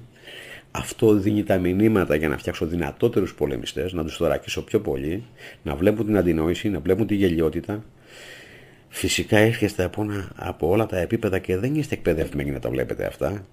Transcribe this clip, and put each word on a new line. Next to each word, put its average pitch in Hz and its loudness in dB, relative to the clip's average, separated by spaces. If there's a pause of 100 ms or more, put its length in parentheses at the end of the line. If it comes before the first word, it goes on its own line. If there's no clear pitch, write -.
(720)
Αυτό - 4
δίνει 104 2
τα 98 2
μηνύματα 92 4
για 76 0
να 69 0
φτιάξω - -4
δυνατότερους 85 0
πολεμιστές, 71 -4
να 82 -2
τους 78 -6
θωρακίσω 80 -2
πιο - 0
πολύ, 78 -4 (400)
να 73 -4
βλέπουν 107 2
την 104 4
αντινόηση, 87 2
να 92 -2
βλέπουν 92 2
τη 104 0
γελιότητα. 85 0 (1080)
Φυσικά - 0
έρχεστε 104 2
από, 90 -4
ένα, 101 -6
από - -4
όλα 107 2
τα 92 -4
επίπεδα 95 0
και 92 -2
δεν 127 -2
είστε 147 -2
εκπαιδευμένοι 73 -2
να 65 -6
τα 60 -4
βλέπετε 60 -2
αυτά. 92 -4